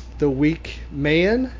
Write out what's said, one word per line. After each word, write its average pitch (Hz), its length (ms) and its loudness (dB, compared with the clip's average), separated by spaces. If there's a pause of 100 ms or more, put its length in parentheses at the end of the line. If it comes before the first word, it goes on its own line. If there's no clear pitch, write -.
(180)
the 147 100 2
weak 147 520 0 (100)
man." 175 680 2